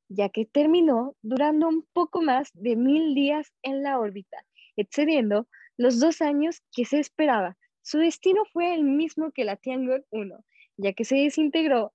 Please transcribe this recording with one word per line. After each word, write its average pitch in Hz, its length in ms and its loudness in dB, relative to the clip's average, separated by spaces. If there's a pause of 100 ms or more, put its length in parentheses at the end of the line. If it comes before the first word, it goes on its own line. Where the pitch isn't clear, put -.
ya 196 220 -4
que 220 160 -4
terminó 294 760 2
durando 294 460 0
un 320 260 -2
poco 349 280 -2
más 277 320 0
de 214 220 -2
mil 285 380 2
días 285 380 0 (120)
en 269 200 -4
la 269 160 -2
órbita, 202 380 -8 (380)
excediendo 233 720 0 (300)
los 240 220 2
dos 320 220 2
años 302 400 -2 (100)
que 247 140 -4
se 294 140 0
esperaba. 233 580 0 (240)
Su - 160 -6
destino 370 460 2 (100)
fue 349 200 -2
el 320 100 -2
mismo 302 480 -2
que 247 140 -4
la 202 100 -4
Tiangong 262 540 -4
uno, 202 360 -10 (320)
ya 196 160 -2
que 226 120 -4
se 262 100 0
desintegró 285 800 2